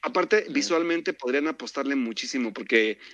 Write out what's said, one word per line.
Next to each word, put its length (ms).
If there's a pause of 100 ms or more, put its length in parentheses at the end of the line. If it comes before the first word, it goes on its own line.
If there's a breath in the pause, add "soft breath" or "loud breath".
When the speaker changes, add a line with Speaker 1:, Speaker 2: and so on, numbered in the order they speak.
Speaker 1:
Aparte, 440
Speaker 2:
Sí. 60
Speaker 1:
visualmente 600
podrían 340
apostarle 480
muchísimo, 580
porque, 440 (160 loud breath)